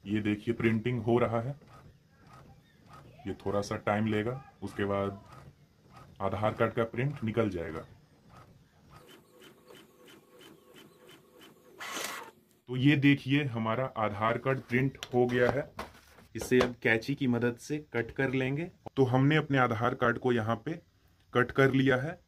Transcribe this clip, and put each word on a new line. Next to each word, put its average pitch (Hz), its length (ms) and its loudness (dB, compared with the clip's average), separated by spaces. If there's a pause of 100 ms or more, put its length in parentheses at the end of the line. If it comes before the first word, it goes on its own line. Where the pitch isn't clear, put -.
ये 104 160 -2
देखिए, 104 320 -2
printing 113 500 -2
हो 117 140 2
रहा 113 240 0
है, 139 180 -8 (1700)
ये 92 60 -6
थोड़ा 101 280 -4
सा 104 160 -6
time 107 300 0
लेगा, 107 440 -4 (120)
उसके 101 220 -4
बाद 98 380 -4 (960)
आधार 101 320 -2
कार्ड 113 200 0
का 117 100 -2
print 123 400 -4
निकल 110 260 0
जाएगा। 80 300 -8 (4000)
तो 127 80 -6
ये 139 200 6
देखिए, 139 480 4
हमारा 117 420 -2 (120)
आधार 110 400 0
कार्ड 131 220 -2
print 131 380 -2 (160)
हो 123 120 6
गया 123 260 2
है। 139 200 -6 (640)
इसे 123 240 2
अब 120 240 2
कैंची 113 320 0
की 139 120 -2
मदद 120 280 0
से 151 380 -8
cut 117 180 -4
कर 135 180 -2
लेंगे। 135 420 -4 (240)
तो 135 80 4
हमने 131 320 4
अपने 147 220 0
आधार 120 360 2
कार्ड 120 240 0
को 123 160 0
यहाँ 113 220 0
पे 165 260 -10 (520)
cut 123 180 2
कर 135 200 4
लिया 135 240 4
है। 151 320 -6